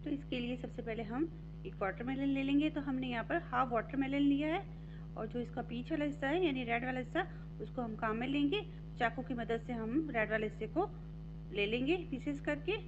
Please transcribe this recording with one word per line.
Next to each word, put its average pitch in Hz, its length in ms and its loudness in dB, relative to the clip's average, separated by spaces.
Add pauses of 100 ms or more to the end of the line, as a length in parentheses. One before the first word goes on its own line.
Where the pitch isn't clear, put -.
तो 302 60 -4
इसके 277 300 -2
लिए 240 180 0
सबसे - 240 -6
पहले 220 240 -4
हम 247 200 0 (400)
एक 190 120 -8
watermelon 240 500 0
ले 269 160 4
लेंगे। 285 260 6
तो 302 120 -2
हमने 262 260 0
यहाँ 240 160 0
पर 330 220 0
half 254 260 2
watermelon 269 500 2
लिया 285 320 6
है 392 100 0 (520)
और 220 120 -4
जो 226 120 -4
इसका 240 240 -4
पीछे 254 320 -2
वाला 294 100 2
हिस्सा 277 220 0
है 349 180 4
यानी 262 200 2
red 233 200 2
वाला 254 140 0
हिस्सा, 330 280 0 (340)
उसको - 200 -4
हम 226 160 -2
काम 220 200 2
में 247 100 -2
लेंगे। 285 340 4 (380)
चाकू 233 240 2
की 262 120 -4
मदद 226 260 0
से 247 120 -6
हम 240 380 0
red 214 200 2
वाले 214 160 2
हिस्से 214 220 -4
को 370 200 2 (600)
ले 202 160 2
लेंगे 262 300 4 (120)
pieces 277 320 -2
करके। 311 360 0 (100)